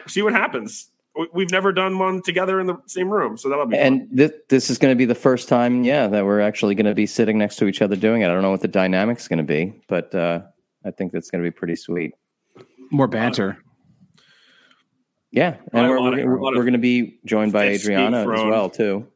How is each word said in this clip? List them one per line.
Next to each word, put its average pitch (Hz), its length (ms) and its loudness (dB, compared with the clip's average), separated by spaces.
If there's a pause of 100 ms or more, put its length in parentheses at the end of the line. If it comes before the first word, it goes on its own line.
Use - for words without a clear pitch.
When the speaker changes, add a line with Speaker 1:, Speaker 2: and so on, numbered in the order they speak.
Speaker 1:
see - 160 -4
what 214 120 0
happens. 123 560 -4 (260)
We, 160 180 -6
we've 180 180 -2
never 190 200 2
done 190 260 -2
one 190 240 -2
together 185 380 -2
in 185 80 -2
the 175 180 -4
same 185 240 -6
room, 151 280 -2
so 135 120 -6
that'll 143 160 -2
be - 120 -2
Speaker 2:
And 135 320 0
Speaker 1:
fun. 131 80 -4 (120)
Speaker 2:
thi-, - 80 -16 (120)
this 131 200 2
is 127 80 -2
gonna 135 180 4
be 127 100 4
the 117 100 2
first 127 340 0
time, 123 340 2
yeah, 131 240 2
that 101 180 2
we're 104 160 2
actually 104 340 0
gonna 104 180 2
be 107 140 0
sitting 107 320 2
next 104 160 0
to 110 120 0
each 95 140 0
other 101 140 2
doing 110 260 2
it. 101 80 2
I 85 40 2
don't 95 100 2
know 95 80 2
what 95 100 0
the - 60 -2
dynamic's 95 600 0
gonna 82 140 -2
be, 78 320 -2 (140)
but, 87 260 -4
uh, 85 280 -2 (440)
I 92 60 -8
think 90 220 -8
that's - 180 -8
gonna 87 120 -4
be 87 60 -2
pretty 82 260 -8
sweet. 82 380 -8 (800)
Speaker 3:
More 139 160 2
banter. 110 500 -2 (1700)
Speaker 2:
Yeah, 165 240 0 (160)
and 120 160 2
Speaker 1:
A - 20 4
Speaker 2:
we're, 131 100 2
Speaker 1:
lot 127 140 0
of, 131 120 -2
Speaker 2:
we're, 127 120 0
Speaker 1:
a - 60 -4
lot 131 100 -2
Speaker 2:
we're 120 60 0
Speaker 1:
of 120 60 0
Speaker 2:
gonna 123 120 2
be 123 480 0
joined 107 280 0
by 104 160 2
Speaker 1:
fists 101 180 -2
being 101 120 0
Speaker 2:
Adriana 110 200 2
as 110 60 0
Speaker 1:
thrown. 110 260 0
Speaker 2:
well, 104 180 0
too. 104 460 -4